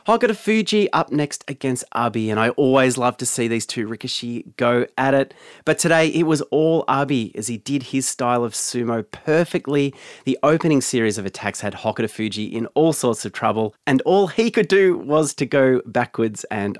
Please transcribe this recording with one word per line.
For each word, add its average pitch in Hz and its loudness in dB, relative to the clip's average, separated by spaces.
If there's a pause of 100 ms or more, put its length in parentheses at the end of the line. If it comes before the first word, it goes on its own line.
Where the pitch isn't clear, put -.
Hokuto 226 2
Fuji 214 0
up 160 0
next 147 -4
against 131 -4
Abi, 113 -2
and 107 0
I 117 2
always 131 4
love 120 0
to 127 -8
see 117 -2
these 113 -2
two 110 -6
Rikishi 120 -10
go 123 2 (120)
at 135 2
it. 135 0 (320)
But 156 2
today 165 4
it 156 0
was 156 2
all 160 2
Abi 135 0
as 107 -6
he 117 -6
did 135 -4
his 131 -4
style 123 0
of 113 -6
sumo 117 -4
perfectly. 147 0 (300)
The 135 -2
opening 156 4
series 113 0
of 98 -6
attacks 98 -6
had 101 -6
Hokuto 110 -4
Fuji 107 -6
in 113 -6
all 160 2
sorts - -2
of 101 -10
trouble, 110 -2 (100)
and 131 2
all 190 4
he 226 0
could 208 0
do 190 4
was 147 0
to 143 -4
go 131 4
backwards 113 -2
and 101 -4